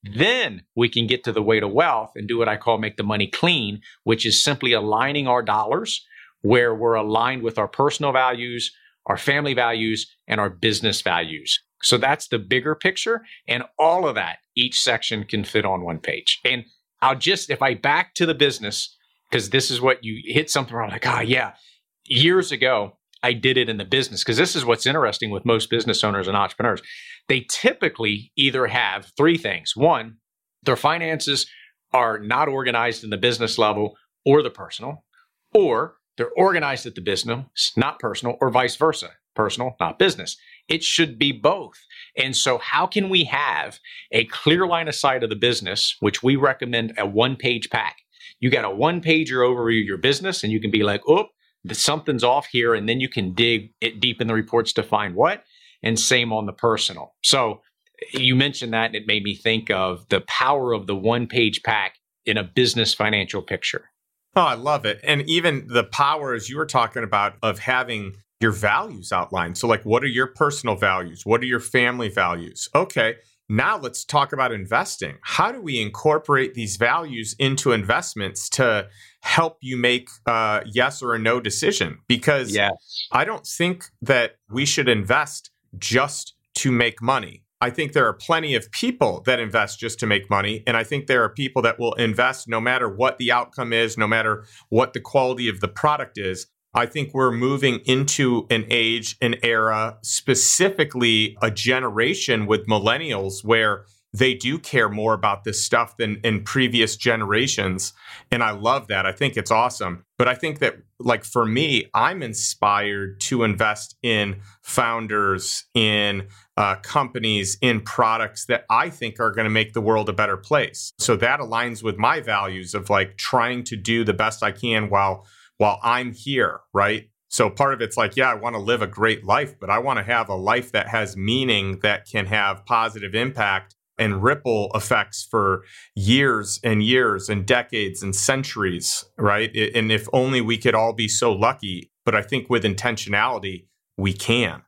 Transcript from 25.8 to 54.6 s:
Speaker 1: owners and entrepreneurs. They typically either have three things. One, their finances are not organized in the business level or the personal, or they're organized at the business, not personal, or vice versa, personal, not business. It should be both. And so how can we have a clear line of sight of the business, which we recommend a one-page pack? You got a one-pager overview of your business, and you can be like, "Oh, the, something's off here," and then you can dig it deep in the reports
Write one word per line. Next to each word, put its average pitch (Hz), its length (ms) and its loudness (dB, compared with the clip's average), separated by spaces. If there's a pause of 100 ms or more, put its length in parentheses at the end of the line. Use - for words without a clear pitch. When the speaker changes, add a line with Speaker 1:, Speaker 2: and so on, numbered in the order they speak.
Speaker 1:
owners 98 240 0
and 98 80 -2
entrepreneurs. 101 460 0 (460)
They 135 220 0
typically 117 880 -2
either 131 320 2
have 104 500 -2
three 160 200 4
things. 92 380 -6
One, 117 420 0 (460)
their 131 120 2
finances 156 720 -2 (440)
are 113 260 2
not 123 300 0
organized 120 540 -2
in 110 60 -12
the 104 80 -4
business 117 400 0
level 104 400 2 (280)
or 143 160 8
the 127 80 -2
personal, 127 560 -14 (480)
or 160 420 4 (220)
they're - 140 -4
organized 165 540 0
at 113 100 -12
the 92 60 -12
business, 117 760 -4
not 135 220 0
personal, 120 420 -6
or 135 80 2
vice 123 260 2
versa, 151 360 0 (240)
personal, 120 440 -2
not 85 200 -2
business. 170 360 0 (320)
It 165 160 -2
should 147 340 0
be 143 140 2
both. 135 460 0 (400)
And 131 180 -2
so 127 220 2
how 151 300 0
can 196 220 -2
we 180 160 4
have 127 540 -2 (320)
a 117 140 2
clear 175 420 2
line 165 200 0
of 143 80 -4
sight 131 280 0
of 110 60 -2
the 110 60 -4
business, 104 640 0
which - 220 0
we 131 140 4
recommend 120 600 -2
a 107 80 -2
one-page 120 640 0
pack? 104 280 -4 (420)
You 123 100 2
got 120 160 2
a 101 40 -2
one-pager 160 680 0
overview 120 440 2
of 101 60 -2
your 98 100 -4
business, 143 460 -2
and 107 80 -2
you 110 80 0
can 107 120 -2
be 104 120 4
like, 104 240 0
"Oh, 180 220 4 (340)
the, 170 100 -10
something's 147 500 0
off 131 240 2
here," 117 280 2
and 104 140 -4
then 120 100 0
you 131 100 -2
can 95 240 -4
dig 113 480 0
it 113 180 -4
deep 120 200 -2
in 113 80 -2
the 113 60 0
reports 110 400 0